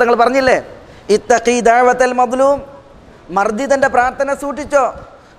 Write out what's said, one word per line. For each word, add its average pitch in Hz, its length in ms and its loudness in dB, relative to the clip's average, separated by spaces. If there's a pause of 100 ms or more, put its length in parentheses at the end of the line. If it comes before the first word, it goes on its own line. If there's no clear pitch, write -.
തങ്ങൾ 240 200 2
പറഞ്ഞില്ലേ, 247 360 2 (580)
"ഇത്തഖി 233 400 0 (120)
ദഅവത്തൽ 247 520 2
മദ്ലൂം," 262 380 0 (800)
മർദിതൻ്റെ 254 560 0
പ്രാർത്ഥന 254 340 -2 (140)
സൂക്ഷിച്ചോ, 285 420 -2 (540)